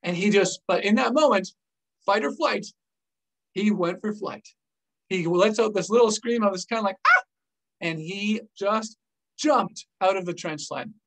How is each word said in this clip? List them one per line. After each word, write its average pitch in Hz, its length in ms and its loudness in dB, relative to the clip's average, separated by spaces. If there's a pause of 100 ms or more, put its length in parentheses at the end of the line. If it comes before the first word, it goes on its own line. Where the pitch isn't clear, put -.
And 175 140 -4
he 190 140 2
just, 196 360 4
but - 180 0
in 208 120 2
that 240 180 2
moment, 254 340 4 (560)
fight 208 200 2
or 277 80 -2
flight, 269 340 -2 (840)
he 208 180 0
went 180 300 -2
for 214 120 -6
flight. 208 340 -10 (640)
He 180 180 -2
lets 185 320 2
out 220 160 0
this 180 160 -4
little 233 200 4
scream 233 320 -2
of 202 100 2
this 185 120 -6
kind 233 140 -4
of 220 60 -4
like, 196 120 -2 (100)
Ah! 698 160 4 (580)
And 165 180 -6
he 202 420 -4 (160)
just 220 400 -4 (420)
jumped 269 480 0 (140)
out 190 160 2
of 185 100 -4
the 175 80 -6
trench 160 360 -10
line. 143 240 -10 (120)